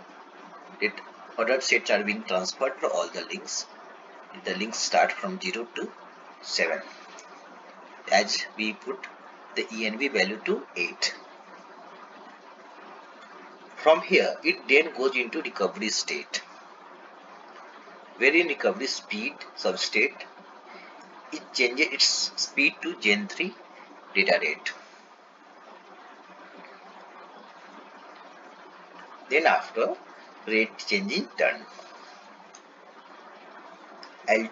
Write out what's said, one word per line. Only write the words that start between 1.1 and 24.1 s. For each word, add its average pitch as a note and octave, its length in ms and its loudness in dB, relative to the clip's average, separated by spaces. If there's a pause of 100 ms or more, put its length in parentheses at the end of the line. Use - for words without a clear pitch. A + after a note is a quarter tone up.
order A#2 240 4
sets - 280 2
are G#2 140 4
being G#2 200 -2
transferred F#2+ 540 0
for D#3 120 0
all F2 180 0
the F2 240 -8
links. G2 320 -6 (800)
The F#2+ 120 -2
links G#2+ 220 -4
start - 320 6
from F#2+ 300 -6
zero F#2 340 0
to - 160 -6 (520)
seven. E2 400 2 (1300)
As G2+ 320 4 (140)
we G#2+ 160 -2
put - 320 -10 (480)
the A2 180 -2
E A2 140 -2
N G#2+ 120 -2
V C#3 100 2
value G#2 360 2
to - 220 -2 (100)
eight. - 380 -2 (2500)
From D#3 260 6
here, B2 420 4
it E3 240 -2
then D3+ 260 6
goes B2+ 220 2
into B2 240 -2
recovery G2+ 480 -2
state, - 540 -4 (1800)
where C3 160 6
in E3+ 140 6
recovery A#2 380 0
speed C3 460 -6 (240)
substate, G#2 680 0 (1080)
it D#3 80 -8 (140)
changes B2+ 360 2
its - 460 2
speed - 460 2
to E3+ 140 -4
Gen G#2 320 2
three F3+ 260 -4 (600)